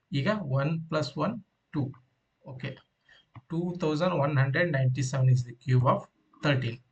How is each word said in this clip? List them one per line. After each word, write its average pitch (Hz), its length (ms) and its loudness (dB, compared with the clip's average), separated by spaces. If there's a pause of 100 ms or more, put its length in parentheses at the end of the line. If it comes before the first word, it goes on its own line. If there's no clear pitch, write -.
(120)
ಈಗ 139 160 0 (120)
ಒನ್ 147 480 -2
plus 151 380 -2
one, 220 180 -6 (280)
ಟೂ. 131 200 -4 (540)
ಓಕೆ, 131 300 -12 (720)
ಟೂ 170 320 -4
ತೌಸಂಡ್ 160 340 0
ಒನ್ 143 240 0
ಹಂಡ್ರೆಡ್ 160 340 2
ನೈಂಟಿ 131 300 0
ಸೆವೆನ್ 131 280 2
is 123 100 6
the - 140 -8
cube 127 400 2
of 196 60 -2 (420)
thirteen. 123 340 0 (160)